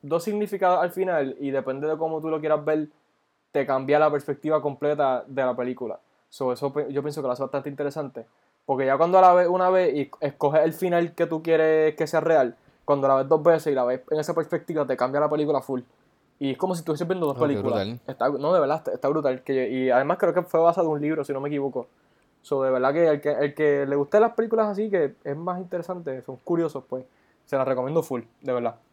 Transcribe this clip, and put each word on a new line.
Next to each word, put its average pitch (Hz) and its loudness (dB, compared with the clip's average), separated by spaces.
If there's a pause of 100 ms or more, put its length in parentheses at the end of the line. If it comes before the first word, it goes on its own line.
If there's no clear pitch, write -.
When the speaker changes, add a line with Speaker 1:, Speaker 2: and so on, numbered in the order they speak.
Speaker 1:
dos 160 -2
significados 196 0
al 175 -2
final 175 -2
y 139 -4
depende 135 -4
de 156 -2
cómo 160 -4
tú 160 -8
lo 160 -2
quieras 151 0
ver, 156 0 (640)
te 139 0
cambia 135 2
la 151 6
perspectiva 147 -2
completa 143 -2
de 135 -4
la 123 0
película. 123 -6 (300)
So, 127 -4
eso 135 -4
pe-, 139 -4
yo 143 -2
pienso 147 -6
que 135 -4
lo 123 0
hace 127 -4
bastante 135 -6
interesante. 139 -8 (400)
Porque 135 0
ya 135 4
cuando 175 6
la 185 10
ves 180 6
una 185 2
vez 180 2
y 143 -4 (100)
escoges 147 0
el 165 0
final 170 -2
que 170 0
tú 160 -6
quieres 156 2
que 160 -2
sea 160 0
real, 151 2 (280)
cuando 139 2
la 135 4
ves 135 0
dos 151 2
veces 160 2
y - 0
la 127 0
ves 127 -2 (100)
en 156 0
esa 143 -4
perspectiva, 160 -2
te 127 -2
cambia 135 0
la 151 2
película 147 0
full. 127 -6 (560)
Y 139 -4
es 127 -6
como 185 -2
si 165 -6
estuvieses 160 -4
viendo 175 -2
dos 135 -2
Speaker 2:
Oh, 123 -8
qué 151 2
Speaker 1:
películas. 107 -2
Speaker 2:
brutal. 120 -10
Speaker 1:
Está, 131 -2
no, 147 -2
de 180 4
verdad, 147 0
está, - -6
está 139 -4
brutal. 143 -2
Que, 131 -2
y 127 0
además 139 2
creo 170 2
que 175 0
fue 170 0
basado 170 4
en 156 0
un 147 -4
libro, 151 -2
si 147 -6
no 135 -4
me 143 -6
equivoco. 139 -4 (540)
So, 135 -2
de 131 2
verdad 131 2
que 165 4
el 151 2
que, 147 -2
el 147 0
que 143 2
le 143 0
gusten 143 4
las 226 4
películas 226 0
así, 208 -4
que 165 0
es 143 -6
más 180 -6
interesante, 170 -8
son 131 -12
curiosos, 165 -2
pues, 131 -8 (420)
se 139 -4
las 135 0
recomiendo 135 0
full, 123 -6 (180)
de 127 -4
verdad. 120 -2 (160)